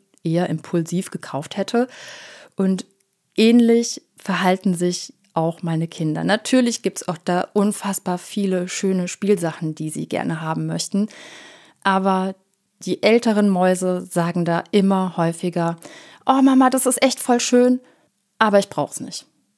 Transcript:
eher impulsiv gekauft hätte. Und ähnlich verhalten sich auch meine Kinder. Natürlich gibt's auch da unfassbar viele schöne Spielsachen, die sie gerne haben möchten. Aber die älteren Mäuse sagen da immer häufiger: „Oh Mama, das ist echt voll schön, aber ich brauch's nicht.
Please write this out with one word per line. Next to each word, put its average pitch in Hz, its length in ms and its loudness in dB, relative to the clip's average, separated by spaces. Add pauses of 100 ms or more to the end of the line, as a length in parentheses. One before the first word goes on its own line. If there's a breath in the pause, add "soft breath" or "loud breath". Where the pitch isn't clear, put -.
(240)
eher 170 240 0
impulsiv 170 640 -4
gekauft - 480 -10
hätte. 240 300 -2 (680 loud breath)
Und 190 300 0 (500)
ähnlich 233 680 4 (140)
verhalten 185 580 0
sich 175 380 -4 (200)
auch 165 300 -2
meine 165 240 -2
Kinder. 160 360 -4
Natürlich 233 600 0
gibt's - 240 -6
auch 170 100 -4
da 180 360 -2
unfassbar 196 680 -2
viele 185 480 -4
schöne 185 400 -2
Spielsachen, 170 640 -2
die 156 160 -8
sie 156 180 -8
gerne - 340 -4
haben 160 260 -6
möchten. 196 400 -4 (760 loud breath)
Aber 190 520 0 (440)
die - 220 -6
älteren 214 480 4
Mäuse 185 580 0
sagen 170 380 -2
da 170 240 0
immer 190 480 2
häufiger: 170 600 -2 (500 loud breath)
„Oh 262 160 4
Mama, 262 260 6
das 262 160 0
ist 262 180 0
echt 262 160 2
voll 240 200 2
schön, 247 400 4 (580 soft breath)
aber 220 220 4
ich - 100 -2
brauch's - 300 -6
nicht. - 260 -14 (320)